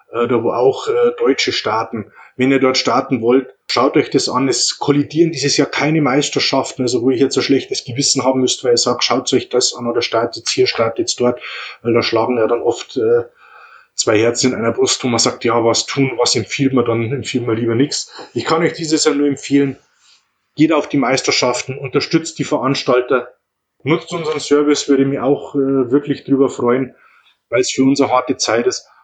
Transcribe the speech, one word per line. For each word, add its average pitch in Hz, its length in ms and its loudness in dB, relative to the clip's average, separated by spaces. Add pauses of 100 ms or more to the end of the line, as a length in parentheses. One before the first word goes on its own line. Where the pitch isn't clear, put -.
(120)
äh, 117 140 -2
da 117 160 0
wo 120 100 0
auch, 131 360 0
äh, 120 300 2
Deutsche 123 340 0
starten. 113 580 -4 (260)
Wenn 127 140 2
ihr 135 100 2
dort 131 180 2
starten 123 420 0
wollt, 123 340 2 (140)
schaut 131 280 0
euch 147 120 2
das - 220 0
an. 127 180 0
Es - 300 -2
kollidieren 147 540 2
dieses 139 260 -2
Jahr 139 100 2
keine 156 320 0
Meisterschaften, 135 800 0
also 120 220 0
wo 131 80 2
ich 120 100 0
jetzt 131 160 2
ein 127 60 2
schlechtes - 420 -2
Gewissen 127 400 -2
haben 131 160 2
müsste, 127 240 -2
weil 123 100 4
ich 117 60 2
sag, 123 220 0
„Schaut 131 320 -2
euch 120 160 -2
das - 240 0
an 120 120 -8
oder 117 140 0
startet 117 480 -4
hier, 127 180 2
startet - 540 -2
dort“, 120 200 0 (420)
weil 117 100 0
da 117 100 2
schlagen 113 360 0
ja 110 80 4
dann 117 160 0
oft, - 340 -4
äh, 117 280 2 (680)
zwei 110 240 2
Herzen 117 340 2
in - 60 -6
einer 113 140 0
Brust, - 320 0
wo 131 40 0
man 117 100 0
sagt, 117 260 -2
„Ja, 117 180 2
was 113 220 2
tun, 135 320 -2
was 120 180 0
empfiehlt 131 380 -2
man?“, 120 140 2
dann 113 260 0
empfiehlt 120 340 -4
man 113 100 0
lieber 117 180 0
nichts. - 360 0 (220)
Ich 117 140 -6
kann 165 160 2
euch 165 100 0
dieses 156 320 -2
Jahr 151 100 2
nur 147 120 2
empfehlen, 139 500 0 (800)
geht 156 160 4
auf 147 160 0
die 143 100 0
Meisterschaften, 131 800 0
unterstützt 147 640 -2
die 131 60 -6
Veranstalter, 127 840 0 (560)
nutzt 160 260 -2
unseren 156 300 -4
Service, 147 480 2
würde 135 160 4
mich 135 140 0
auch, 139 360 -2
äh, 135 360 0
wirklich 143 340 0
drüber 135 240 2
freuen, 123 460 -2 (560)
weil 117 100 2
es - 100 -2
für 135 120 0
uns 139 180 4
eine 127 100 2
harte 127 280 0
Zeit 117 280 0
ist. - 220 -4 (160)